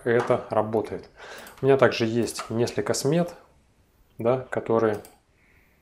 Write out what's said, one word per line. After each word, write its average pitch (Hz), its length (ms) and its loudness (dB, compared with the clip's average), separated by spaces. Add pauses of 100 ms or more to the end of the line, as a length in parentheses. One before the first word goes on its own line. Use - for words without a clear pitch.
это 120 440 0
работает. 107 600 -2 (520)
У 135 40 -4
меня 135 100 6
также 120 300 4
есть 113 440 -2
несколько 113 440 -2
смет, 165 420 0 (840)
да, 127 320 0
которые 110 500 0 (840)